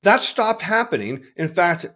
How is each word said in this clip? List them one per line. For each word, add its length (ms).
that 180
stopped 400
happening. 600
In 140
fact, 480